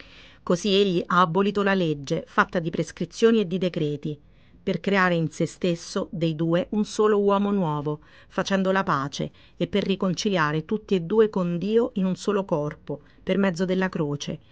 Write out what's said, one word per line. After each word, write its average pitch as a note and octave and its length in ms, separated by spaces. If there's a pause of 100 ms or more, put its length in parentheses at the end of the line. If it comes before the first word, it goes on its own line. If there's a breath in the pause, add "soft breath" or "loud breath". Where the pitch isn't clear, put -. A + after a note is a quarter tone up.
(420 loud breath)
Così F#3+ 320
egli F#3+ 320
ha F3+ 140
abolito G3 420
la G3 120
legge, D#3+ 520
fatta - 340
di D#3+ 100
prescrizioni G#3+ 720
e F#3+ 60
di F3 100
decreti, D#3 600 (460 soft breath)
per F3+ 160
creare F#3 360
in E3 140
se - 160
stesso F3 680
dei E3 220
due E3 360
un G#3 160
solo G#3+ 340
uomo G3+ 320
nuovo, D3+ 480 (300 loud breath)
facendo F#3+ 420
la F#3+ 120
pace, D3 480 (260 soft breath)
e E3+ 100
per G3 160
riconciliare F3+ 800
tutti G#3+ 320
e F3+ 60
due G#3+ 280
con F3 280
Dio G#3+ 380
in F#3 100
un F#3 100
solo G3 300
corpo, D3 560 (200 soft breath)
per - 160
mezzo F#3+ 280
della F#3 240
croce, D3+ 500 (120 soft breath)